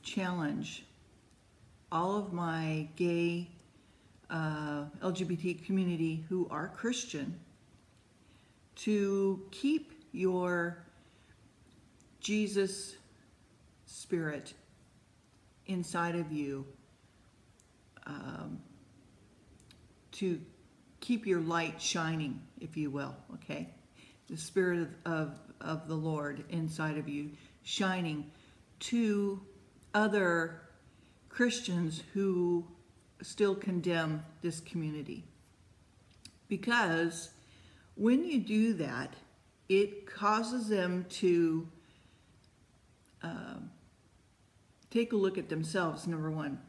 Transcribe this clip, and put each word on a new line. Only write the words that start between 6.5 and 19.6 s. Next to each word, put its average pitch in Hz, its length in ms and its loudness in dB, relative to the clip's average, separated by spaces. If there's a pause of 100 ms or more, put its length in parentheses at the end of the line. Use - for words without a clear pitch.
are 156 180 -4
Christian 185 720 -4 (1400)
to 196 760 2
keep - 420 0 (200)
your 180 680 0 (1400)
Jesus 202 760 0 (880)
spirit 156 680 -4 (1120)
inside 175 480 -2
of 160 180 -2
you, 139 320 -4 (1400)
um, - 560 -10 (1500)